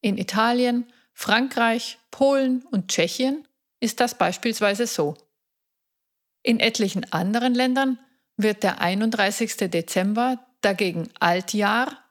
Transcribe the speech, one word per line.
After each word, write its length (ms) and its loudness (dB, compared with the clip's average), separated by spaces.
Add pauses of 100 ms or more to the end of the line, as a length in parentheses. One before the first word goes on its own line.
In 180 0
Italien, 640 0 (280)
Frankreich, 840 0 (140)
Polen 540 2
und 240 -2
Tschechien 580 -2 (320)
ist 200 -4
das 160 2
beispielsweise 720 0
so. 320 -2 (1300)
In 160 2
etlichen 520 -2
anderen 440 0
Ländern 420 0 (400)
wird 240 0
der 200 0
einunddreißigste 840 0
Dezember 760 -2 (160)
dagegen 480 0 (100)
Altjahr 760 0 (140)